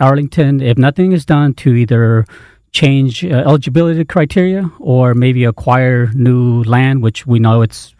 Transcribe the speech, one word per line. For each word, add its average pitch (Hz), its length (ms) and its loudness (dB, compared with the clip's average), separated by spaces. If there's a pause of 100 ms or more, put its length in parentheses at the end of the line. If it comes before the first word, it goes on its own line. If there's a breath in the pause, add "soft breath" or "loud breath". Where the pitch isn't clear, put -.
Arlington, 139 600 0
if 120 160 0
nothing 143 360 0
is 170 120 -2
done 147 300 0
to 131 200 0
either 117 520 0 (460 loud breath)
change, 135 520 0
uh, 180 40 -4
eligibility 151 760 0
criteria 180 680 -2 (100)
or 127 340 0
maybe 123 300 0
acquire 123 680 0
new 123 520 0
land, 127 380 0
which 110 240 -4
we 120 120 2
know 113 240 2
it's, - 380 -6